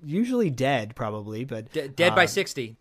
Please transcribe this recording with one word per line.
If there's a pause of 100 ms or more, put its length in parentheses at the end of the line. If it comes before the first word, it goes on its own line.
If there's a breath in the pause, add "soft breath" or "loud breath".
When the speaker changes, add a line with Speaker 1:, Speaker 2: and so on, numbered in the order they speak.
Speaker 1:
usually
dead,
probably,
but,
Speaker 2:
De-,
dead
by
Speaker 1:
uh,
Speaker 2:
sixty.